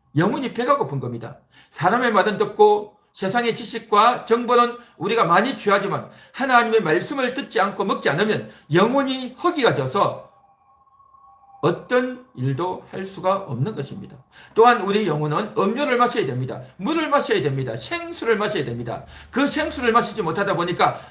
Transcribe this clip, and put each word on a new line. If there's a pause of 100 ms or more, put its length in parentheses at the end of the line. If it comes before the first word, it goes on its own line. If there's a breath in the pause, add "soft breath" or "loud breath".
(160)
영혼이
배가
고픈
겁니다. (300 soft breath)
사람의
말은
듣고 (160)
세상의
지식과
정보는 (200 loud breath)
우리가
많이
취하지만 (220 loud breath)
하나님의
말씀을
듣지
않고
먹지
않으면 (220 loud breath)
영혼이
허기가
져서 (1300)
어떤
일도
할
수가
없는
것입니다. (340 loud breath)
또한
우리
영혼은
음료를
마셔야
됩니다. (160 loud breath)
물을
마셔야
됩니다.
생수를
마셔야
됩니다. (240 loud breath)
그
생수를
마시지
못하다
보니까 (100)